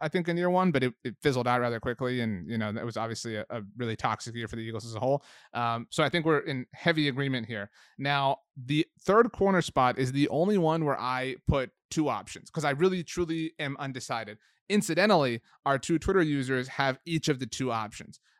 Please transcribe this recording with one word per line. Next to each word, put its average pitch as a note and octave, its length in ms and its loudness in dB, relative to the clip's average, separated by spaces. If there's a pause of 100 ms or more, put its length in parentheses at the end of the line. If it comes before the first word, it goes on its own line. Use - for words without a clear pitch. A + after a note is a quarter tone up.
I D#3 80 -2
think, F3 200 -2
in E3+ 80 0
year F3+ 140 2
one, F3+ 220 4
but C3+ 100 2
it, B2 100 2 (120)
it A#2+ 180 -6
fizzled B2+ 240 2
out B2 140 2
rather A#2+ 180 0
quickly. B2 420 -2
And, G2 300 -2
you A2+ 80 -2
know, G#2+ 140 -2
that A#2 120 -6
was A2+ 120 -6
obviously A2+ 400 -6
a, G#2+ 120 -6
a A2+ 140 -8 (140)
really A#2 180 -4
toxic A2+ 400 -4
year A#2 140 -6
for A#2 80 -10
the A2+ 60 -6
Eagles A2+ 220 -8
as A2+ 120 -10
a - 20 -8
whole. C3+ 240 2 (300)
Um, A#2 380 -2
so D#3+ 120 0
I C#3 60 4
think D#3+ 180 -2
we're D#3 140 4
in C3 340 -6
heavy D#3 320 2
agreement C3 400 -2
here. G#2 240 -8 (260)
Now, C#3 420 0 (180)
the C#3+ 280 0 (180)
third A3 280 6
corner F#3+ 320 2
spot B2+ 340 2
is C3 140 0
the C#3+ 200 2
only F#3+ 280 2
one D#3+ 260 2
where C#3+ 160 0
I B2+ 360 -4 (100)
put C3 240 2 (220)
two D3+ 160 0
options, - 420 -6
'cause D3+ 140 -6
I C#3+ 60 2
really, F3 340 0
truly D#3+ 560 -4
am C#3+ 180 -4
undecided. B2 600 -8 (300)
Incidentally, E3 760 4 (220)
our C#3 140 2
two E3 220 0
Twitter F#3+ 220 4
users C3+ 440 0
have C3+ 400 0
each D#3+ 220 -2
of C3+ 100 2
the C3 80 -6
two B2+ 240 -4
options. - 480 -6 (220)